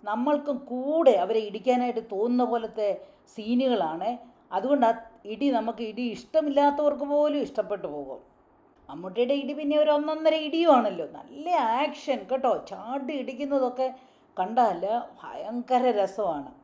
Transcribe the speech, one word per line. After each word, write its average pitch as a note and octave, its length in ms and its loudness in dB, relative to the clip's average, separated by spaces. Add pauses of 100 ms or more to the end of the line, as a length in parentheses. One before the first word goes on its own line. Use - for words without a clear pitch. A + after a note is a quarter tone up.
നമ്മൾക്കും C4 520 0 (160)
കൂടെ C#4 420 6 (100)
അവരെ A3 240 0
ഇടിക്കാനായിട്ട് A#3+ 540 0 (100)
തോന്നുന്ന A#3+ 380 2
പോലത്തെ A3 380 -2 (460)
സീനുകളാണ്. G#3+ 760 0 (460)
അതുകൊണ്ട് B3 300 2
ആ A3+ 60 4 (400)
ഇടി A3 140 -2 (100)
നമുക്ക് A3+ 340 -4
ഇടി A#3 140 -6 (100)
ഇഷ്ടമില്ലാത്തവർക്ക് C#4+ 960 2
പോലും D4 340 2
ഇഷ്ടപ്പെട്ടു G3 480 -6
പോകും. C3+ 260 -10 (680)
മമ്മൂട്ടിയുടെ A#3 540 -2
ഇടി C4+ 160 -6
പിന്നെ D4+ 240 0
ഒരു D4+ 140 4
ഒന്നൊന്നര D#4 380 2 (120)
ഇടിയുമാണല്ലോ. B3 600 4 (120)
നല്ല - 320 -10 (320)
ആക്ഷൻ D4 360 -4 (120)
കേട്ടോ. B3 220 0 (180)
ചാടി B3 520 -8
ഇടിക്കുന്നതൊക്കെ C4 640 -2 (540)
കണ്ടാൽ G#3 420 2 (380)
ഭയങ്കര A#3+ 640 -2 (160)
രസമാണ്. F#3+ 500 -2 (140)